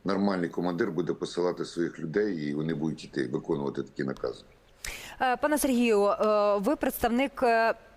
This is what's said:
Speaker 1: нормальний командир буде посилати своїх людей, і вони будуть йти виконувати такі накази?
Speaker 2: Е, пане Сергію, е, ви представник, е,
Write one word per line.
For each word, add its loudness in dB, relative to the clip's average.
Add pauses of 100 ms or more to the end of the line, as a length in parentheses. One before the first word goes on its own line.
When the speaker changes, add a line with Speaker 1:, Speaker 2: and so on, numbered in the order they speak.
Speaker 1:
нормальний 0
командир -2
буде -2
посилати -2
своїх -4
людей, -2
і -2
вони -2
будуть -4
йти -4
виконувати -4
такі -8
накази? -6 (800)
Speaker 2:
Е, 2
пане 2
Сергію, 4
е, 4
ви 2
представник, 0
е, 4 (240)